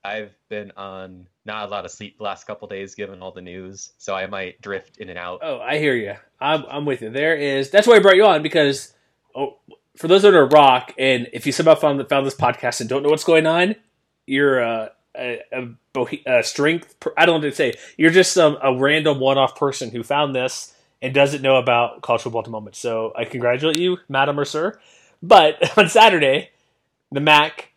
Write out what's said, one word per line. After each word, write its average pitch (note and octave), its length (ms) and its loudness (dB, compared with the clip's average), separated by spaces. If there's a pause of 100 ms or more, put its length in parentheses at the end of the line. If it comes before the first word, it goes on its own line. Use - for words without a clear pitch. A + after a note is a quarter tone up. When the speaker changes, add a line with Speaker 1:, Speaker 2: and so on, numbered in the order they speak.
Speaker 1:
I've G#2 280 -12 (160)
been G#2 280 -12
on F#2+ 500 -18 (180)
not G#2+ 220 -10
a G2+ 60 -12
lot G2+ 120 -10
of F2 60 -16
sleep - 280 -20
the G#2+ 60 -16
last G2 220 -10
couple G#2 220 -16
days, G2 260 -14
given G2 260 -14
all F#2 120 -16
the F2+ 100 -20
news, F#2 560 -20
so - 160 -10
I F#2+ 120 -8
might F#2+ 340 -12
drift - 380 -12
in G2+ 100 -18
and F2 100 -16
out. F2+ 240 -12
Speaker 2:
Oh, D3 160 -10
I C3 200 -6
hear D3 180 -2
you. G2+ 180 -8 (240)
I'm, D3 300 -4
I'm D3 160 -10
with C3+ 180 -6
you. A2 80 -12
There D3 240 -2
is. C#3 360 -4
That's G#3 180 2
why A#3 80 8
I - 20 8
brought F#3+ 180 6
you G#3 100 6
on, D#3 180 2
because, D3 500 -2 (400)
oh, C#3 240 -8 (380)
for E3 120 -8
those F#3+ 140 6
that G3+ 120 8
are D3 120 6
rock, C3+ 520 6
and B2+ 340 0
if - 120 -12
you C#3 80 -2
somehow E3 220 4
found, C#3+ 340 -2
found C#3 160 0
this C3+ 100 -6
podcast B2 460 -4
and A2+ 80 -10
don't C3+ 140 -4
know D3 80 0
what's D#3 140 0
going D#3+ 200 4
on, F3 300 0 (520)
you're, C3+ 380 0
uh, A2+ 240 -6 (280)
a, B2 240 -10 (120)
a B2+ 160 -10 (240)
bohe-, C3 320 -6
a B2 200 0
strength. D#3+ 560 -4
Per-, - 180 -8
I E3 80 6
don't E3 140 2
know D3+ 80 -4
what - 20 -4
to B2+ 60 -12
say. B2+ 180 -2 (240)
You're D#3+ 140 4
just F3+ 200 4
some, D3+ 300 4
a C3+ 100 0
random C#3+ 460 0
one-off C3+ 380 0
person C3+ 340 -6
who A#2 140 -10
found C#3+ 300 -4
this B2+ 380 -8 (300)
and C3 100 -8
doesn't C#3 300 0
know C3+ 140 2
about A#2+ 460 0
college A#2 200 -2
football A#2 180 -6
at A2 40 -8
the A2+ 80 -14
moment. G#2+ 240 -14
So A2+ 400 -8
I A#2 80 -6
congratulate C3 540 -4
you, F3+ 200 -2 (100)
madam C#3 300 -2
or C#3+ 60 -2
sir. D#3+ 340 -6 (420)
But E3+ 560 4
<laughs> - 0 -
on G3+ 120 4
Saturday, E3 600 4 (600)
the C#3 100 -6
mac D3+ 560 0